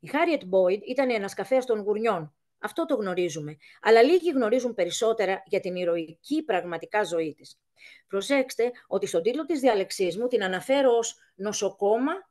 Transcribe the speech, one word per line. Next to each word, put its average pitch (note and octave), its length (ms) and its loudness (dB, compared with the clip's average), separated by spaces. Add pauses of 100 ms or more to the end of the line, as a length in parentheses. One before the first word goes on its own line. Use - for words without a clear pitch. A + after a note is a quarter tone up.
Η E3+ 60 -20
Χάριετ D#4 380 0
Μπόιντ F#3 420 2
ήταν B3+ 220 0
η A#3+ 60 0
ανασκαφέας G#3 520 -2
των A3 140 0
Γουρνιών, G3+ 540 -2 (280)
αυτό D#4+ 220 -4
το D#4+ 100 -2
γνωρίζουμε. F3 600 -4 (260)
Αλλά A3+ 200 8
λίγοι E4 280 4
γνωρίζουν B3 440 0
περισσότερα G3 720 0
για F#3+ 140 0
την F3+ 160 -6
ηρωική E3+ 680 -4
πραγματικά F3 640 -2
ζωή E3 300 -4
της. - 260 -20 (460)
Προσέξτε B3 640 -2 (160)
ότι G3 200 -2
στον E3+ 160 0
τίτλο B3 220 0
της C#4+ 160 -2
διάλεξής G3 580 0
μου A#3+ 80 -2
την B3 160 0
αναφέρω B3 480 2
ως A#3 260 0 (180)
νοσοκόμα G#3 800 -2 (180)